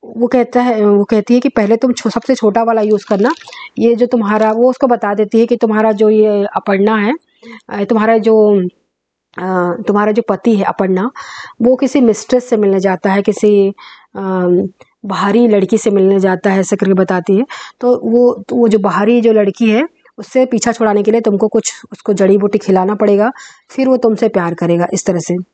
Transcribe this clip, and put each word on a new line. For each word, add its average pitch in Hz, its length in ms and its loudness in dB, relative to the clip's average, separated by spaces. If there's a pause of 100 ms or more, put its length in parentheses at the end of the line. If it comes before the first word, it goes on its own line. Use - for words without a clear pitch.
वो 233 220 -4
कहता 247 340 0
है, 226 240 0
वो 202 180 4
कहती 214 300 0
है 247 60 4
कि 262 100 -2
"पहले 220 280 0
तुम 247 160 0
छो-, 226 200 -6
सबसे 240 220 -2
छोटा 220 280 0
वाला 226 180 0
यूज़ 214 240 0
करना, 214 260 0 (480)
ये 233 160 2
जो 233 100 0
तुम्हारा," 220 460 0
वो 233 180 2
उसको 262 180 -2
बता 214 260 0
देती 214 260 0
है 233 60 4
कि 240 100 0
"तुम्हारा 220 360 0
जो 214 180 2
ये 214 360 2 (100)
अपर्णा 202 400 0
है, 214 180 0 (560)
अ, 208 140 -6
तुम्हारा 220 340 2
जो, 214 440 4 (760)
अ, 180 480 -4
तुम्हारा 208 240 0
जो 214 180 -2
पति 208 260 0
है 196 80 0
अपर्णा, 190 480 -2 (500)
वो 247 140 4
किसी 262 260 0
मिस्ट्रेस 247 480 0
से 226 80 0
मिलने 196 220 2
जाता 190 340 -2
है, 202 80 0
किसी, 202 480 2 (460)
अ, 185 320 -4 (580)
बाहरी 202 420 0
लड़की 208 300 2
से 214 140 0
मिलने 196 280 2
जाता 190 320 0
है," 190 80 0
ऐसे 190 160 -2
करके 190 180 0
बताती 185 440 0
है। 247 80 0 (340)
तो 247 240 0
वो, 233 460 0
तो 254 60 -4
वो 240 120 2
जो 214 120 2
बाहरी 202 420 0
जो 226 120 2
लड़की 214 360 0
है, 240 180 0 (300)
उससे 254 280 -2
पीछा 240 260 -2
छुड़ाने 214 320 0
के 208 80 0
लिए 226 100 0
तुमको 214 260 0
कुछ - 260 -2 (180)
उसको - 220 -6
जड़ी 190 240 2
बूटी 202 200 0
खिलाना 190 380 0
पड़ेगा, 208 360 0 (380)
फिर 262 180 -2
वो 262 100 2
तुमसे 226 300 0
प्यार 175 260 -2
करेगा, 170 400 -2
इस 190 120 -6
तरह 175 140 0
से। 170 160 -6 (180)